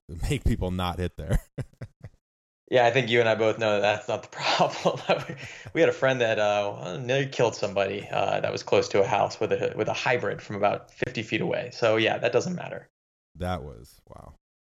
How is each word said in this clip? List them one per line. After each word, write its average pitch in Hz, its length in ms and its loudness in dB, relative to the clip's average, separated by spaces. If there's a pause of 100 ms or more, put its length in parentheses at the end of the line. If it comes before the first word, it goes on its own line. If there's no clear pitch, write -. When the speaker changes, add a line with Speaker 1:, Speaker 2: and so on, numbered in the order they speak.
Speaker 1:
<laughs> 87 220 -4
make 147 140 -2
people 95 260 0
not 90 280 -2
hit 90 180 -4
there. 76 240 0 (180)
<laughs> - 60 -8 (1080)
Speaker 2:
Yeah, 120 140 6
I 117 60 4
think 120 180 0
you 120 80 6
and 117 100 4
I 110 60 4
both 107 240 2
know 107 220 2
that - 20 2
that's 104 240 0
not 107 160 -4
the - 60 -20
<laughs> - 0 -
problem. - 1080 -2 (380)
We 156 60 0
had 147 100 8
a - 20 -2
friend 131 280 2
that, 113 180 4
uh, 104 600 0
nearly 135 280 0
killed 131 300 2
somebody, 101 520 -2
uh, 101 300 0
that 101 140 -2
was 101 100 -6
close 101 280 2
to 104 120 4
a 98 40 4
house 101 340 2
with 104 100 0
a, 101 240 0
with 107 140 -2
a - 40 -2
hybrid 120 480 -2
from - 140 -10
about 101 380 0
fifty - 320 -6
feet - 160 -2
away. - 320 -2
So, 110 240 2
yeah, 107 220 2
that - 140 0
doesn't 175 220 0
matter. - 340 -12 (520)
Speaker 1:
That 90 240 -4
was, 58 440 -18
wow. - 260 -20 (320)